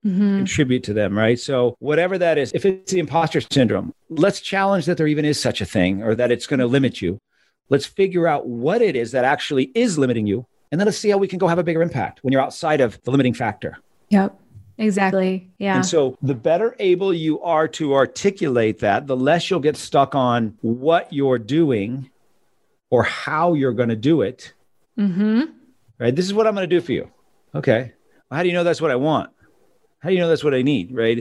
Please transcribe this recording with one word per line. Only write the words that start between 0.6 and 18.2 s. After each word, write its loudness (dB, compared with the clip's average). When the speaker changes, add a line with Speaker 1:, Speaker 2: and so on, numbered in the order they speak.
Speaker 2:
to -6
them, 0
right? 2
So -2
whatever 0
that 2
is, -2
if -2
it's -2
the 2
imposter 0
syndrome, 0
let's 0
challenge 0
that 0
there 0
even 0
is 0
such -2
a -4
thing 0
or 0
that 0
it's -2
gonna 0
limit 0
you. -4
Let's 0
figure 0
out -2
what -2
it 2
is -4
that 2
actually 0
is 0
limiting 0
you. -2
And 0
then 2
let's -2
see -2
how 4
we 0
can -6
go 0
have 2
a 0
bigger 0
impact -6
when 0
you're 2
outside 0
of 0
the -4
limiting 2
factor. -6
Speaker 1:
Yep. 0
Exactly. 0
Yeah. 0
Speaker 2:
And 0
so 0
the 0
better 0
able 2
you -2
are 0
to -2
articulate 0